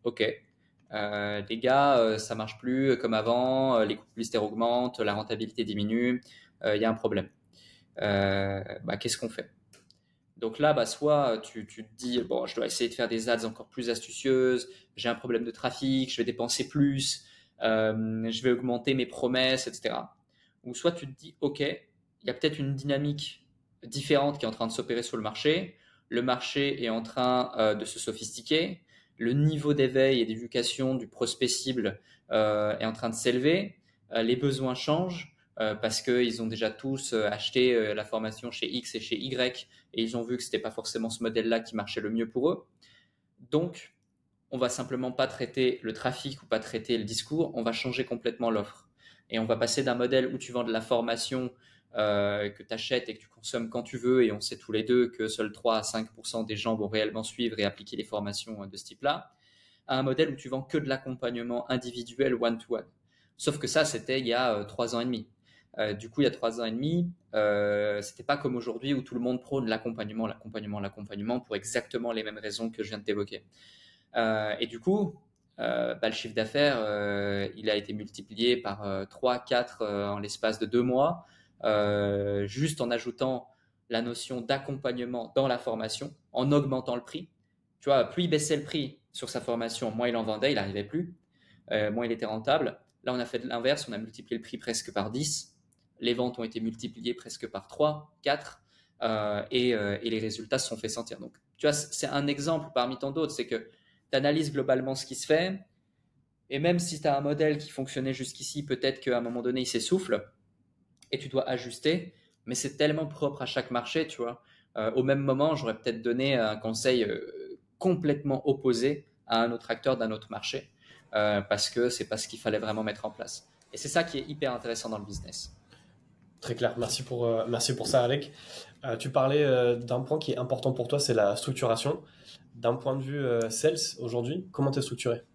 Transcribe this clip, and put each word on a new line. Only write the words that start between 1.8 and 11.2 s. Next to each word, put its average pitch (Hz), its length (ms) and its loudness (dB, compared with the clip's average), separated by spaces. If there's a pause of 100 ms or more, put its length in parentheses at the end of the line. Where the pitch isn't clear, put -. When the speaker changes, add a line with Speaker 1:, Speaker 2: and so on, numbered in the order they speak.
Speaker 1:
euh, 110 200 6
ça 110 180 -6
marche 110 240 -8
plus 127 380 4
comme 113 160 0
avant, 123 640 4
euh, 107 80 6
les 107 100 0
coûts - 100 -20
publicitaires 113 380 -2
augmentent, 117 560 0
la 104 160 2
rentabilité 110 480 -4
diminue, 113 580 0 (420)
euh, 107 120 2
il 104 60 0
y 113 40 2
a 113 40 4
un 110 40 2
problème. 101 360 0 (720)
Euh, 98 600 2 (200)
bah, 104 140 -2
qu'est-ce 113 200 -2
qu'on 117 100 -6
fait ? - 220 -8 (880)
Donc 113 220 -6
là, 151 140 6
bah, 120 120 4
soit 143 540 2